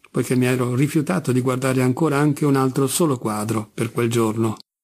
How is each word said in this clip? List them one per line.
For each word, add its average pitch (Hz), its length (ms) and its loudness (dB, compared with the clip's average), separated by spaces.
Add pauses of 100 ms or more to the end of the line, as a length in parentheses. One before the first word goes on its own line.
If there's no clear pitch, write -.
poiché 127 260 -2
mi 127 100 2
ero 123 300 0
rifiutato 151 560 0
di 127 100 2
guardare 131 400 0
ancora 139 360 0
anche 147 280 2
un 139 100 2
altro 135 320 2
solo 139 300 0
quadro 107 560 -4
per 113 180 -4
quel 120 180 -2
giorno. 113 480 0 (260)